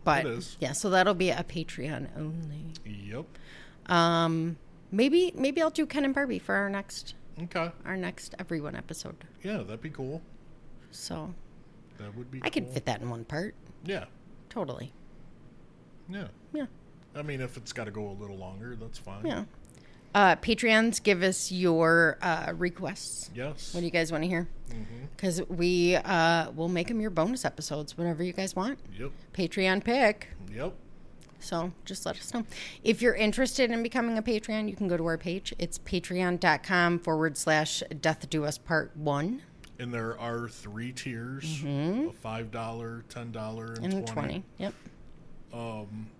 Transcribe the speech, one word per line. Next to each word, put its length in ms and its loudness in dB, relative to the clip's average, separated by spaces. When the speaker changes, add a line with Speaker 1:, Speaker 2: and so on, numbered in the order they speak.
Speaker 1:
But, 220 4
Speaker 2:
it 60 -2
is. 280 -6
Speaker 1:
yeah, 120 -2
so 180 0
that'll 240 8
be 160 2
a 140 0
Patreon 640 -6
only. 560 -6
Speaker 2:
Yep. 400 -8
Speaker 1:
Um, 680 4
maybe, 440 6
maybe 260 2
I'll 80 6
do 160 0
Ken 200 0
and 100 2
Barbie 240 0
for 160 -2
our 140 2
next, 440 -6
Speaker 2:
Okay. 280 -2
Speaker 1:
our 120 -4
next 420 -6
Everyone 360 -4
episode. 400 -10
Speaker 2:
Yeah, 140 -2
that'd 240 -6
be 80 -8
cool. 320 -6
Speaker 1:
So. 420 -8
Speaker 2:
That 180 -10
would 140 -12
be 120 -8
Speaker 1:
I 60 2
could 160 -2
Speaker 2:
cool. 80 -10
Speaker 1:
fit 120 -4
that 160 -2
in 80 -4
one 160 -6
part. 280 -6
Speaker 2:
Yeah. 200 -4
Speaker 1:
Totally. 420 -6
Speaker 2:
Yeah. 180 -8
Speaker 1:
Yeah. 120 -2
Speaker 2:
I 60 -6
mean, 200 -4
if 160 -6
it's 160 -12
gotta 180 -6
go 180 -6
a 40 -8
little 240 -10
longer, 380 -10
that's 220 -8
fine. 280 -8
Speaker 1:
Yeah. 180 -2
Uh, 220 10
Patreons, 680 4
give 220 6
us 280 2
your, 680 6
uh, 360 0
requests. 760 -4
Speaker 2:
Yes. 400 -6
Speaker 1:
What 80 -2
do 40 0
you 60 -2
guys 200 4
wanna 140 0
hear? 240 0
Speaker 2:
Mm-hmm. 360 -6
Speaker 1:
'Cause 300 0
we, 480 6
uh, 560 4
we'll 180 -2
make 220 0
'em 80 0
your 120 0
bonus 340 2
episodes 520 -4
whenever 260 0
you 100 -2
guys 220 -4
want. 240 -2
Speaker 2:
Yep. 140 -6
Speaker 1:
Patreon 500 2
pick. 460 4
Speaker 2:
Yep. 200 -6
Speaker 1:
So 320 -2
just 200 -8
let 120 -4
us 160 -12
know. 120 -2
If 180 4
you're 140 6
interested 560 4
in 120 0
becoming 340 0
a 60 0
Patreon, 460 0
you 60 -4
can 120 0
go 100 4
to 80 0
our 120 2
page. 420 -4
It's 200 -2
patreon 600 0
dot 240 6
com 360 6
forward 380 2
slash 440 2
death 280 0
do 160 2
us 120 -2
part 400 0
one. 440 0
Speaker 2:
And 140 -6
there 260 -4
are 280 -4
three 440 -8
tiers 540 -8
Speaker 1:
Mm-hmm. 480 0
Speaker 2:
of 60 -14
five 360 -6
dollar, 580 -6
ten 220 -10
dollar, 420 -8
and 120 -6
Speaker 1:
And 220 -2
Speaker 2:
twenty. 40 -6
Speaker 1:
twenty. 320 -4
Yep. 140 -4
Speaker 2:
Um, 540 -8